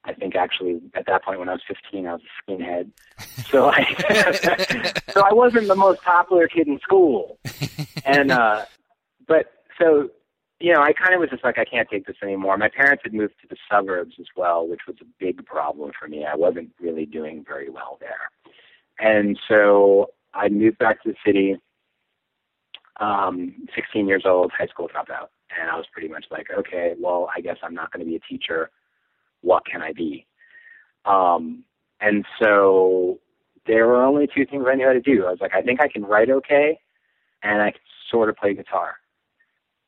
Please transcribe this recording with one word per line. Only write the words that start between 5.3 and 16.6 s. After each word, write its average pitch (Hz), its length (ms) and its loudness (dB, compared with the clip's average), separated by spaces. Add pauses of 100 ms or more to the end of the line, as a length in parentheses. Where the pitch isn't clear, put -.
wasn't 226 360 4
the 190 80 4
most 190 260 4
popular 175 460 4
kid 160 180 0
in 139 140 -4
school. 127 580 2 (680)
And, 139 280 2
uh, 110 320 2 (640)
but - 240 2 (260)
so 147 320 4 (520)
you 170 100 2
know, 156 80 6
I 147 120 4
kinda 185 260 2
was 160 120 -2
just 127 120 -10
like, 120 160 -2
"I 113 60 0
can't 117 260 -4
take 101 160 -8
this - 160 -14
anymore." 98 340 -2
My 107 120 -2
parents 139 340 0
had 107 100 -12
moved 107 280 -4
to - 80 -20
the 95 80 -16 (120)
suburbs 95 520 -2
as 85 160 -20
well, 85 300 -2
which 85 200 -10
was 87 140 -16
a - 40 -20 (140)
big 90 260 -8
problem 73 540 -8
for 76 80 -16
me. 76 180 -12
I 76 120 -6
wasn't 82 440 -2